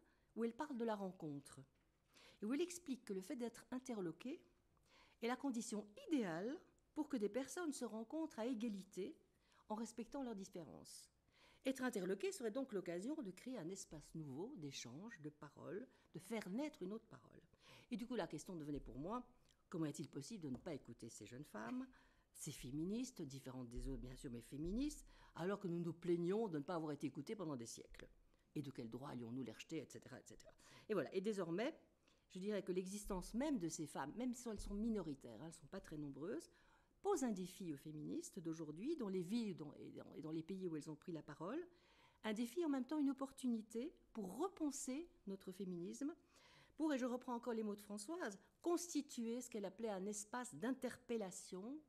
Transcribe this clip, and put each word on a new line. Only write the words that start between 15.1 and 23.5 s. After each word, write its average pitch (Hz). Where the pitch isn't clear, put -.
de 147
parole, 147
de 175
faire 214
naître 254
une 180
autre 226
parole. -
Et 240
du 226
coup, 254
la 190
question 165
devenait 147
pour 113
moi, 208
comment 160
est-il 143
possible 160
de 139
ne 123
pas 147
écouter 117
ces 107
jeunes 127
femmes, 247
ces -
féministes, 180
différentes 131